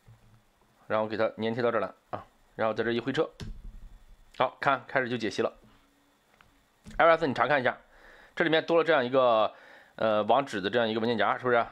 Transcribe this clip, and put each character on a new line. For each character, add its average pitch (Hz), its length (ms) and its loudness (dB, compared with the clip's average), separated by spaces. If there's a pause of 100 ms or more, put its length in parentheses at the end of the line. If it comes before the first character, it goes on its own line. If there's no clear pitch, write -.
(840)
然 110 140 -2
后 110 80 -2
给 107 80 -8
它 107 140 0 (120)
粘 113 120 -2
贴 120 100 -4
到 117 80 2
这 113 60 0
儿 - 20 -2
来 95 100 -4 (200)
啊， - 160 -12 (300)
然 113 120 -2
后 110 60 -2
在 110 100 -4
这 117 80 -2
一 117 80 -2
回 135 140 -4
车， 151 180 -2 (1040)
好， 127 220 -2
看， 131 260 0
开 - 140 -2
始 127 80 0
就 120 100 -4
解 110 120 -2
析 113 120 -2
了。 - 120 -2 (1400)
I 147 80 4
O 170 40 6
S 165 160 2
你 127 80 0
查 120 140 0
看 139 140 0
一 - 20 -2
下， 120 140 -2 (580)
这 180 80 0
里 160 60 0
面 156 160 2
多 170 120 2
了 156 60 4
这 160 80 0
样 135 140 4
一 123 40 -4
个， 120 440 4 (420)
呃， 107 280 2
网 120 220 2
址 110 140 -8
的 95 100 -2
这 113 80 0
样 117 80 2
一 110 80 -2
个 117 60 -2
文 110 80 -2
件 120 100 0
夹， 110 200 0
是 123 80 -8
不 123 60 0
是 117 200 4